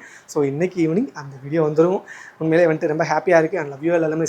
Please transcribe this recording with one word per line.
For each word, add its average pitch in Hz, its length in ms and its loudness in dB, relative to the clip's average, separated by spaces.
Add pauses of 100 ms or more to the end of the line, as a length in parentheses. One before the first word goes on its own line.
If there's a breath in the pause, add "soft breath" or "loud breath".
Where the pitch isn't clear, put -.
(240 loud breath)
So 147 200 -2
இன்னைக்கு 160 440 -2
ஈவினிங் 220 240 -2
அந்த 139 300 -16
வீடியோ 151 200 -2
வந்துரும். 160 400 2 (360 loud breath)
உண்மையிலே 160 320 4
வந்துட்டு 160 160 -2
ரொம்ப 156 180 -2
ஹாப்பியா 156 340 2
இருக்கு. 160 200 0
And 147 100 -6
love 139 140 -14
you 170 120 0
all, 165 80 2
எல்லாமே 160 260 -2